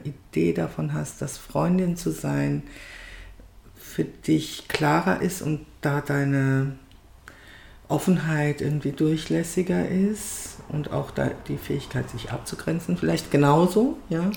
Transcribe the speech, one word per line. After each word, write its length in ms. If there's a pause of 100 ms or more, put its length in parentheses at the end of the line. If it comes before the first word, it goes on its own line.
Idee 480
davon 400
hast, 300
dass 160
Freundin 580
zu 140
sein 520 (1120)
für 280
dich 640
klarer 540
ist 200
und 180 (200)
da 200
deine 720 (1160)
Offenheit 720
irgendwie 300
durchlässiger 1000
ist 680 (120)
und 220
auch 220
da 180 (160)
die 100
Fähigkeit, 540
sich 220
abzugrenzen, 640
vielleicht 340
genauso, 640 (140)
ja? 260